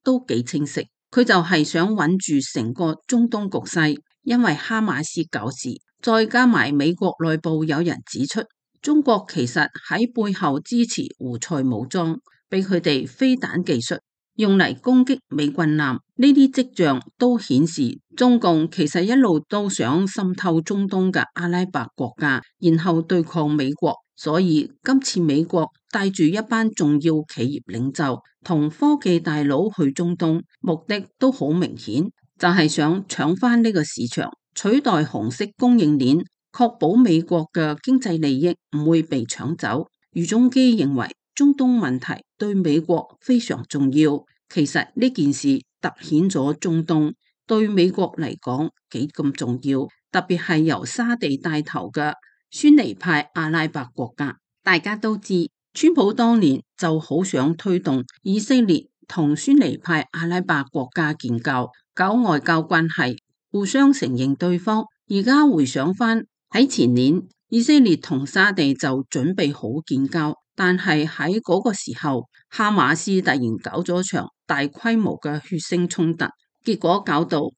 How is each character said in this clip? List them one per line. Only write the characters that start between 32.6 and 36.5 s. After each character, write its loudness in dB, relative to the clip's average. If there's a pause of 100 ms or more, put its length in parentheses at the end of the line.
想 0
搶 -2
返 2
呢 2
個 0
市 -8
場， -6 (240)
取 2
代 2
紅 -4
色 -6 (120)
供 4
應 4
鏈， 2 (300)